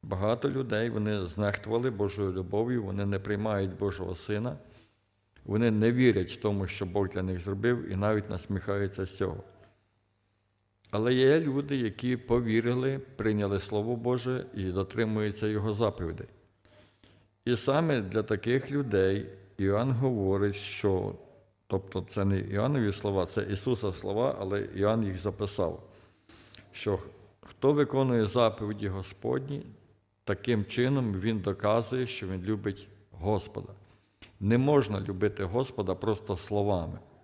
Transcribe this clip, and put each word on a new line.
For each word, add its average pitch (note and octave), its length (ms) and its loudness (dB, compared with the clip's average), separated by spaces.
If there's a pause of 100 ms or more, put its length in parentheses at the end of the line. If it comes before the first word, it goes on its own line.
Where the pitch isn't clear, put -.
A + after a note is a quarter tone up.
Багато G#2 480 0
людей, A#2 400 0
вони G#2+ 360 -2
знехтували G#2+ 640 0
Божою G2+ 420 -2
любов'ю, G#2 500 -2
вони G2 240 -2
не G2 120 0
приймають G2+ 600 -2
Божого F#2 360 -2
Сина, A2+ 440 -4 (880)
вони A2+ 260 4
не A2 220 6
вірять A#2 500 4
тому, G2+ 240 0
що G2 200 -4
Бог F#2+ 220 0
для F#2 140 -4
них F#2 180 -2
зробив, G2+ 520 -2
і F#2+ 40 -2
навіть G#2 340 0
насміхаються G2 760 -4
з - 100 -14
цього. - 280 -4 (1500)
Але A2+ 240 2
є C3+ 260 6
люди, C#3+ 360 -2
які B2 400 0
повірили, A#2+ 840 2
прийняли G#2 600 0
Слово G#2+ 360 -2
Боже B2 580 -2
і G2+ 100 -4
дотримуються G#2+ 840 0
Його G#2+ 260 0
заповідей. F#2+ 540 -2 (1160)
І A#2+ 120 2
саме C#3+ 440 2
для G2+ 220 -2
таких A#2 480 0
людей G#2 560 2 (320)
Іоанн G#2 340 2
говорить, G2+ 640 2
що, G2 580 -2 (520)
тобто F#2+ 440 -4
це G2+ 140 0
не G2 140 4
Іоаннові G2+ 540 0
слова, G2 340 0
це G#2 160 -2
Ісуса G2+ 500 -2
слова, G#2 480 -2
але G2+ 360 -2
Іоанн G#2+ 280 2
їх F#2 140 -4
записав, F#2 640 -4 (880)
що G2+ 260 -2 (420)
хто - 320 2
виконує C3 540 4
заповіді G#2 640 0
Господні, B2+ 800 -6 (580)
таким G#2 400 0
чином A#2+ 560 0
він A2 200 0
доказує, A2+ 680 0
що A2+ 200 -8
він F#2 160 -4
любить G2+ 460 -4 (220)
Господа. F#2+ 600 -4 (680)
Не G#2+ 180 6
можна C3 420 4
любити G2 440 -2
Господа G2 500 -2
просто G2+ 420 -2
словами. G2 640 -2 (260)